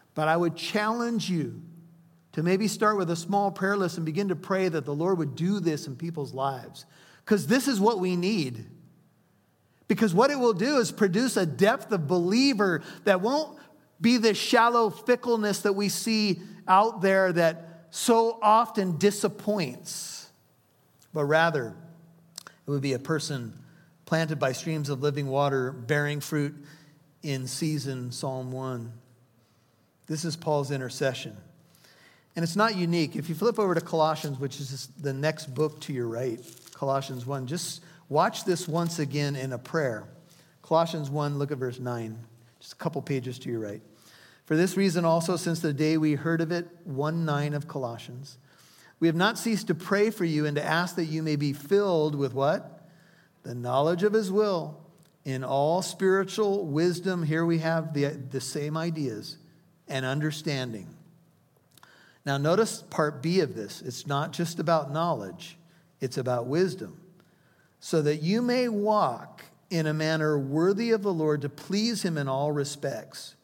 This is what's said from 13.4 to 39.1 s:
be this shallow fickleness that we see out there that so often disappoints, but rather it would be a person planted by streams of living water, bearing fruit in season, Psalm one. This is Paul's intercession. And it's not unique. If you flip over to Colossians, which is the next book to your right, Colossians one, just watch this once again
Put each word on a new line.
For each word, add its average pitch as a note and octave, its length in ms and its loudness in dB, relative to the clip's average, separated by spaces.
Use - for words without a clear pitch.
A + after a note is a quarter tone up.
be A#3 160 6
this G#3+ 200 4
shallow A#3 520 4
fickleness A3+ 720 0
that G3+ 120 2
we G3+ 140 0
see G#3+ 540 0
out G#3 340 4
there F#3+ 300 4
that E3 600 0
so A3+ 500 4
often G#3+ 560 4
disappoints, - 1300 -2
but D3+ 120 0
rather D3 500 2
it C#3+ 60 -4
would C#3+ 100 0
be C3+ 120 0
a A#2+ 60 -2
person C#3 540 -4
planted D#3+ 340 0
by C3+ 120 2
streams D3+ 380 -4
of C3+ 120 -4
living C#3+ 260 0
water, C3+ 440 2
bearing D3 480 0
fruit D3 360 -2
in C3+ 260 -4
season, C3+ 640 -4
Psalm C3 400 -6
one. B2+ 420 -6
This D#3 180 -6
is D#3 100 -4
Paul's C#3+ 360 0
intercession. B2+ 680 -4
And E3 80 0
it's E3 120 -2
not G#3+ 200 4
unique. E3+ 400 0
If - 140 -6
you E3 60 -4
flip A3 240 0
over F#3+ 160 2
to D#3+ 60 2
Colossians, D#3 580 0
which C3+ 200 -6
is C3+ 300 -10
the C#3 140 -4
next C#3+ 400 -4
book D3+ 280 -2
to - 120 -8
your A#2+ 140 -2
right, A#2 320 -4
Colossians C3+ 520 -4
one, C3+ 220 -6
just E3+ 340 -8
watch F3 340 2
this F3 240 -2
once E3 320 -2
again C#3+ 360 -2